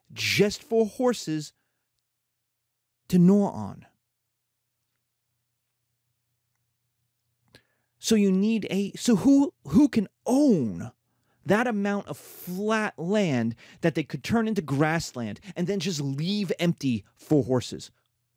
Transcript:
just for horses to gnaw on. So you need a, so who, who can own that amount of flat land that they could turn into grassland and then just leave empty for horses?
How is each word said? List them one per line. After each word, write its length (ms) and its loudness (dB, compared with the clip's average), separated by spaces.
just 500 0
for 220 0
horses 680 -4
to 100 4
gnaw 340 6
on. 340 -12
So 160 -2
you 160 4
need 400 0
a, 220 -4
so 240 0
who, 380 4
who 200 6
can 200 -2
own 640 2
that 200 2
amount 420 -2
of 100 -12
flat 800 -6
land 560 0
that 140 0
they 80 -2
could 200 -10
turn 240 0
into 140 -4
grassland 800 -2
and 100 -4
then 140 -2
just 220 -4
leave 560 -4
empty 480 -2
for 260 0
horses? 480 -4